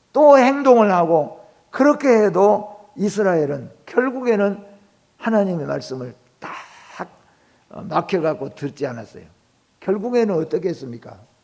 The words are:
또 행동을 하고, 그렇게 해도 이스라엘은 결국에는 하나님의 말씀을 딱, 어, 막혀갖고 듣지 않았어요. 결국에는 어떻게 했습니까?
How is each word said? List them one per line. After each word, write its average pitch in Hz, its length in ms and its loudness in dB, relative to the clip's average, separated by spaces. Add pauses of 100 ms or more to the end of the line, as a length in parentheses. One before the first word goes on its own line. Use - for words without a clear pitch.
(140)
또 285 240 8
행동을 254 540 4
하고, 170 540 0 (240)
그렇게 285 380 2
해도 208 880 0
이스라엘은 170 760 -2 (140)
결국에는 240 800 -2 (520)
하나님의 190 500 -2
말씀을 131 480 -10 (240)
딱, - 120 -18 (1160)
어, - 120 -18
막혀갖고 151 760 -4
듣지 139 320 -8
않았어요. 110 380 -16 (540)
결국에는 214 540 -2
어떻게 160 360 -4
했습니까? 127 500 -12 (240)